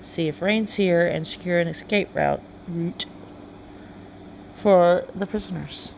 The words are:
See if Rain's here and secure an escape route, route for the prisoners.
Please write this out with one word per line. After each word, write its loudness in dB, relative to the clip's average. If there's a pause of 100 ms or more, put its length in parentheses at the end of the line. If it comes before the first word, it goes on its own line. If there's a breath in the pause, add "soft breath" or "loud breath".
See -4
if -6
Rain's -2
here 4
and -2
secure -2
an 2
escape -2
route, 0 (260)
route -6 (1500 loud breath)
for 6
the -6
prisoners. -8